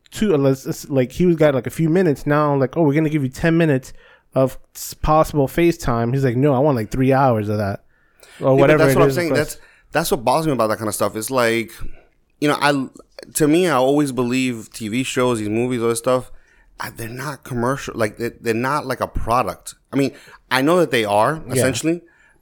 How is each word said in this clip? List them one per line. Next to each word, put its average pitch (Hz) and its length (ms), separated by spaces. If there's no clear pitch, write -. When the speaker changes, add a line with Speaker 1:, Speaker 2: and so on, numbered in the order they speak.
Speaker 1:
two, 202 240
unless 139 320
it's, - 200
like, 131 260
he 180 120
was 170 120
got, 151 180
like, 120 100
a 127 60
few 160 180
minutes 165 380
now, 147 280
like, 135 220
oh, 170 60
we're 139 100
gonna 156 160
give 151 140
you 127 60
ten 165 280
minutes 151 340
of 131 240
s-, - 180
possible 151 540
FaceTime." 131 680
He's 135 120
like, 120 100
"No, 139 180
I 123 60
want, 143 160
like, 110 160
three 131 220
hours 117 360
of 104 80
that," 101 280
or 135 120
Speaker 2:
Yeah, 131 40
but - 20
Speaker 1:
whatever 139 260
Speaker 2:
that's 139 80
Speaker 1:
it 131 80
Speaker 2:
what - 40
I'm 143 60
Speaker 1:
is, 135 60
Speaker 2:
saying. 170 140
Speaker 1:
but 135 80
Speaker 2:
That's, 151 200
that's 165 180
what 120 120
bothers 143 220
me 151 80
about 113 140
that 107 100
kind 110 120
of 98 40
stuff. 104 220
It's 110 160
like, 117 400
you 147 80
know, 143 120
I, 139 260
to 156 120
me, 175 200
I 151 80
always 135 380
believe 123 580
T 110 180
V 123 140
shows, 123 360
these 104 100
movies, 120 320
all 117 80
this 117 100
stuff, 127 320
uh, - 160
they're 113 140
not 131 340
commercial. 123 540
Like, 110 200
they, 117 120
they're 113 240
not 127 320
like 127 160
a 95 60
product. 110 680
I 127 60
mean, 139 140
I 131 100
know 170 180
that 156 120
they 117 120
are, 110 440
Speaker 1:
Yeah. 131 60
Speaker 2:
essentially, 131 480